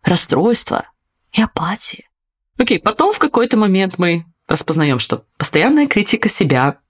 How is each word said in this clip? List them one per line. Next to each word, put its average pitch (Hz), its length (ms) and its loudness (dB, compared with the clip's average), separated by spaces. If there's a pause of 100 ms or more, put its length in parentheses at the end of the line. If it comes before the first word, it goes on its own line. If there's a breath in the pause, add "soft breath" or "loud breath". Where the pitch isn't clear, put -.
расстройства - 840 0 (480)
и - 80 0
апатии. - 640 -4 (500)
Окей, 233 220 0
потом 359 340 0
в - 60 -4
какой-то 247 380 0
момент 190 400 2
мы 170 260 0 (240)
распознаём, 151 520 0
что - 260 -4 (120)
постоянная 269 500 2
критика 214 420 0
себя 135 480 0 (120)